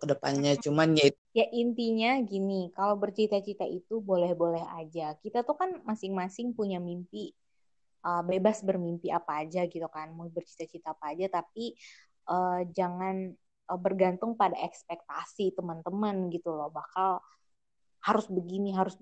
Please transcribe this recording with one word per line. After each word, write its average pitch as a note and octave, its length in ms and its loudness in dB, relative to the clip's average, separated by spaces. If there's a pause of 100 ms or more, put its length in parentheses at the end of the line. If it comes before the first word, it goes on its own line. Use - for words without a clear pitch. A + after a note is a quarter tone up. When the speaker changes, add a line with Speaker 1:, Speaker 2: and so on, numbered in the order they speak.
Speaker 1:
kedepannya. C#3+ 520 2
Speaker 2:
Mm-mm. - 80 -4
Speaker 1:
Cuman D#3 240 4 (100)
ya C#3+ 80 10 (300)
Speaker 2:
Ya A3 160 6
intinya A#3 580 2 (200)
gini, F#3+ 460 -2
kalau G3+ 260 2
bercita-cita G3+ 680 0
itu F3+ 240 -8 (160)
boleh-boleh E3+ 540 2 (180)
aja. D#3+ 320 -6 (100)
Kita G#3+ 240 -2
tuh D4 140 2
kan F#4 80 0 (200)
masing-masing G3 580 -4 (100)
punya G3 200 0 (120)
mimpi, F3+ 400 -8 (800)
eh, F3 220 0
bebas F#3+ 280 4 (100)
bermimpi F3 400 -2 (120)
apa D#3+ 120 -8 (140)
aja F3 160 -2 (120)
gitu E3 120 -6 (100)
kan, D#3 120 -10 (100)
mau E3+ 80 -10 (120)
bercita-cita E3+ 500 -10 (100)
apa D#3 160 -10
aja, F#3 120 -2 (120)
tapi, A3+ 280 -6 (680)
eh, F3+ 280 2 (180)
jangan, F#3 380 0 (560)
eh, F3+ 140 -4
bergantung F#3+ 460 2 (100)
pada F3+ 160 2 (100)
ekspektasi E3+ 920 -6
teman-teman F3+ 580 -4 (200)
gitu F3 220 -6
loh, D3+ 160 -4
bakal F#3 480 -2 (840)
harus A3 240 2
begini, F#3 400 -2
harus F#3+ 300 0